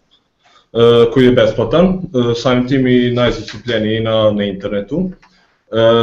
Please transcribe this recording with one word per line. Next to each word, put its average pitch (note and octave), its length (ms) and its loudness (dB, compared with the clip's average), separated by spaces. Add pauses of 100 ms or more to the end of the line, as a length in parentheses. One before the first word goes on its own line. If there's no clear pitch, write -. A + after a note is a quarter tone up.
(720)
e, A#2 400 4
koji C3 120 4
je B2 60 4
besplatan, A#2+ 540 0
e, B2 500 -2
samim B2 320 -2
tim C3 200 0
i B2 240 2
najzastupljeniji A2 880 -4
na, A2 320 0
na G#2 120 -4
internetu. G2+ 680 -6
E, - 680 -18 (280)